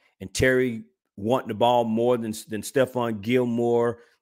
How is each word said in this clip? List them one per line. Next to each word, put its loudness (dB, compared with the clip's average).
and -12
Terry 0
wanting -2
the -4
ball 2
more 2
than, -4
than -8
Stephon -2
Gilmore, 0